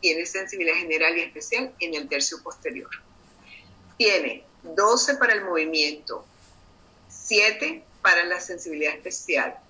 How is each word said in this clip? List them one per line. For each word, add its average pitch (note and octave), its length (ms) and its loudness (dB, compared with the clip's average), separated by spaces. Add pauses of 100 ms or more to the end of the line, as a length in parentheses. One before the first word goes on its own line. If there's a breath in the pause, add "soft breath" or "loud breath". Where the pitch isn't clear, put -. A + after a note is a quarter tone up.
Tiene E3+ 240 2
sensibilidad F#3+ 520 -2
general E3 380 0
y E3+ 60 -2
especial A#3+ 580 -6
en E3 140 -4
el C#3+ 160 -6
tercio D3 320 -2
posterior. - 480 -10 (1080 loud breath)
Tiene F3+ 440 2 (200)
doce G#3 540 4
para A#3 160 4
el G3+ 100 0
movimiento, D#3 840 -2 (800)
siete G#3+ 760 0 (180)
para F3 240 4
la F3 140 -2
sensibilidad D#3 560 -4
especial D3+ 600 -4 (140)